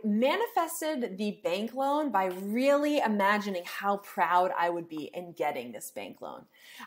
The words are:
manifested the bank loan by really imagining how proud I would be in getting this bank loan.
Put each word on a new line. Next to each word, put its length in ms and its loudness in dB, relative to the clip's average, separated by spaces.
manifested 1120 0
the 260 -2
bank 300 0
loan 380 0
by 140 4
really 760 2
imagining 640 2
how 320 -2
proud 580 2
I 140 2
would 180 -4
be 240 -8
in 200 -10
getting 400 -2
this 180 -12
bank 320 -12
loan. 220 -12